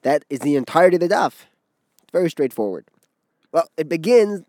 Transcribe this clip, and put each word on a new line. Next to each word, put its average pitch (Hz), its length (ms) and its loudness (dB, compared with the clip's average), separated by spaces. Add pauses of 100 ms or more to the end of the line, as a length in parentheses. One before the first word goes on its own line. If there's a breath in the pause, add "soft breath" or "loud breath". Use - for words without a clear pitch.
That 147 260 -2
is 131 120 -8
the 147 160 0
entirety 175 400 2
of 165 60 -2
the 175 60 -2
Daf. 180 380 -4 (560)
It's - 80 -20
very 170 200 -2
straightforward. 107 540 -4 (680)
Well, 165 240 -2
it 156 120 -6
begins 202 600 2